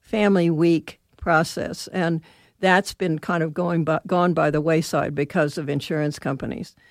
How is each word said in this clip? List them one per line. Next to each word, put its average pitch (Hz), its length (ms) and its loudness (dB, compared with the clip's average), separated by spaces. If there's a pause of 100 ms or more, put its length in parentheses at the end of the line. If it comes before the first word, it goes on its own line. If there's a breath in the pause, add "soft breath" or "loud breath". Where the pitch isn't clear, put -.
family 202 500 2
week 165 480 2 (200)
process, - 760 -2
and 165 300 -2 (380 soft breath)
that's 190 340 2
been 165 240 -2
kind 170 240 -2
of 160 100 -2
going 170 320 -2
by, 156 220 0
gone 180 260 2
by 156 180 2
the 151 120 0
wayside 156 520 0
because 147 440 -2
of 143 100 -6
insurance 151 500 -2
companies. - 560 -6 (160 soft breath)